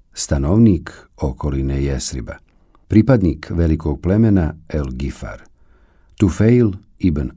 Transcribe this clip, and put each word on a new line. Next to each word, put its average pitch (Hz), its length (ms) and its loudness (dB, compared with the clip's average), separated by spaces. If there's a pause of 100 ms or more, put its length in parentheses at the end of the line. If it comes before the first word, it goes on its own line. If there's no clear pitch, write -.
(120)
stanovnik 85 800 2 (260)
okoline 67 680 -4
Jesriba, 67 520 -6 (520)
pripadnik 107 600 2
velikog 80 500 0
plemena 92 540 2 (140)
El 73 240 -4
Gifar. 65 500 -10 (760)
Tufejl 107 560 2 (260)
ibn 73 380 -2